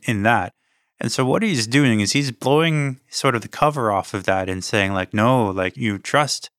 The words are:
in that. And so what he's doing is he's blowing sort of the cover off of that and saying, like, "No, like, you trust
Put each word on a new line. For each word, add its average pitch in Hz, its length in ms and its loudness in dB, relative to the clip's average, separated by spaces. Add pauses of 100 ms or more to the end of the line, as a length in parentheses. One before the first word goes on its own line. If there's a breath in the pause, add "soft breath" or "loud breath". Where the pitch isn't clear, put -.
in 107 180 -2
that. 104 320 2 (460)
And 113 120 -4
so 135 140 -2
what 139 160 2
he's 160 240 0
doing 120 340 4
is 101 120 0
he's 143 200 0
blowing 143 680 0 (100)
sort - 260 0
of 110 60 -2
the 104 60 -14
cover 139 440 0
off 98 220 -2
of 98 120 -4
that 95 240 0
and 92 140 -6
saying, 98 300 0
like, 92 220 -4
"No, 117 340 4
like, 92 280 -2
you 110 200 -2
trust - 600 -2